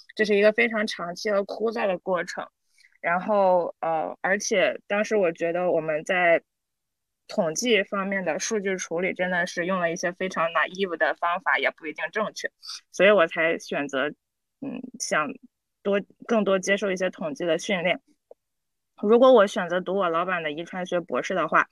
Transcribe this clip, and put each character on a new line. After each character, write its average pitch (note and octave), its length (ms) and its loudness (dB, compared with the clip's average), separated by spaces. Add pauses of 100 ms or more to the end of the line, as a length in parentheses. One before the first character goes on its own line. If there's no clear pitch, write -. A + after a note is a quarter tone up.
(160)
这 G#3+ 100 0
是 G#3 100 2
一 G3+ 60 4
个 G#3+ 100 8
非 A#3 180 0
常 A3 180 -2
长 F3 280 -8
期 G#3+ 160 -6
和 G3+ 120 2
枯 G#3 280 -4
燥 A3 160 -2
的 F3+ 120 0
过 F3+ 240 -2
程。 - 240 -10 (540)
然 F3 200 0
后， F#3 580 2
呃， D#3+ 420 -2
而 F#3+ 180 0
且 E3+ 480 0
当 G#3 180 0
时 A3 100 -2
我 F#3 160 4
觉 E3+ 220 -4
得 F3+ 180 0
我 D#3+ 100 2
们 D#3 220 -4
在 F3 380 4 (840)
统 E3 280 -2
计 A3+ 280 2
方 G3 240 -4
面 G3 160 -4
的 D#3+ 160 -2
数 A3 200 -4
据 F#3+ 180 -2
处 E3+ 240 -6
理 F#3 120 -2
真 F3+ 180 -4
的 F3+ 160 -2
是 F3+ 180 -6
用 F#3 140 -2
了 E3+ 120 0
一 E3+ 40 -6
些 F3 160 -4
非 F#3+ 180 -6
常 E3 220 -2
naive E3+ 460 -2
的 D#3 180 0
方 F3 260 -4
法， C#3 160 0
也 C3 140 0
不 - 160 -14
一 D3 60 -8
定 D#3+ 180 -8
正 G3+ 240 -4
确， - 140 -8 (420)
所 F3+ 140 4
以 G3+ 60 10
我 F#3 160 6
才 E3 300 -2
选 C#3+ 300 -6
择 C#3 240 -2 (500)
嗯， C#3 200 -10 (180)
想 D3+ 280 -2 (560)
多， G3+ 180 0 (240)
更 A3 180 2
多 F#3+ 160 2
接 G3 180 0
受 G3 140 -2
一 F#3 60 -4
些 F#3 120 -2
统 D#3+ 240 -8
计 F3 120 -6
的 E3 120 2
训 F#3 260 -4
练。 F3 160 0 (1000)
如 A3 180 6
果 C4 120 10
我 G#3+ 140 10
选 G3 240 -4
择 F3 100 0
读 F3+ 160 -4
我 F#3+ 140 0
老 E3 160 0
板 F3+ 160 -2
的 D#3 100 -4
遗 D#3 120 -8
传 F3+ 220 -8
学 F3+ 140 -2
博 D#3 220 -4
士 F#3+ 140 -4
的 E3 120 0
话， D#3 240 2